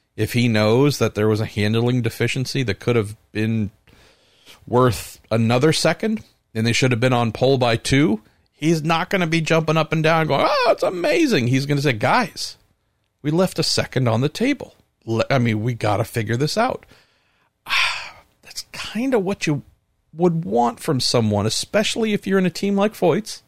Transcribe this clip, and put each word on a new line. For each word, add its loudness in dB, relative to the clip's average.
if -2
he 2
knows 2
that 0
there 0
was 2
a -4
handling 0
deficiency -4
that -4
could 0
have -2
been -2
worth 0
another 2
second, -2
and -2
they 2
should 2
have 0
been 2
on 0
pole 2
by 2
two, 2
he's 0
not -2
gonna 0
be 0
jumping 0
up 0
and 0
down 2
going, 2
"Oh, 2
it's 0
amazing." 0
He's 0
gonna -2
say, 0
"Guys, -2
we -2
left 0
a 0
second -2
on 2
the 0
table. -4
Le-, -2
I 2
mean, 0
we -2
gotta -2
figure -4
this -2
out." -2
<sighs> -4
That's -16
kinda -4
what -4
you -2
would 0
want 0
from -2
someone, 2
especially -2
if -4
you're 2
in 2
a 0
team -2
like 0
Foyt's. -2